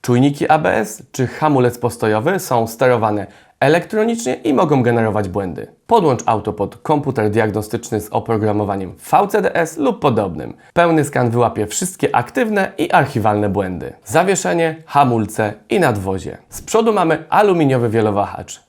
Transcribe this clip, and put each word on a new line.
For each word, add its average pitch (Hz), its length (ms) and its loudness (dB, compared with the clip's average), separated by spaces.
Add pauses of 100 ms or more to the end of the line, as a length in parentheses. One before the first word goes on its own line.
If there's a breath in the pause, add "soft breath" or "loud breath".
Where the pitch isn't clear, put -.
czujniki 135 480 2
A 156 100 6
B 170 160 0
S - 360 -4
czy 123 160 -2
hamulec 131 500 2
postojowy 117 600 0
są 113 280 -2
sterowane 110 600 0 (320 loud breath)
elektronicznie 214 720 0
i - 200 -2
mogą 151 300 2
generować 110 460 0
błędy. 90 380 -6 (200)
Podłącz 165 380 2
auto 107 280 -2
pod - 240 -6
komputer 131 520 0
diagnostyczny 107 720 -2
z - 80 -14
oprogramowaniem 104 840 -2 (180)
V 190 160 4
C 208 140 0
D 190 140 -2
S 165 220 -2
lub 254 220 -2
podobnym. 95 540 -2 (200 soft breath)
Pełny 165 300 2
skan 127 260 0
wyłapie 113 380 0
wszystkie - 480 -4
aktywne 208 640 -2
i - 140 -2
archiwalne 107 580 2
błędy. 92 440 -4 (120)
Zawieszenie, 170 720 0 (100)
hamulce 110 680 0 (160)
i 196 100 2
nadwozie. 98 580 -2 (120)
Z - 120 -16
przodu 220 320 0
mamy 170 360 0
aluminiowy 151 600 2
wielowahacz. 104 800 -2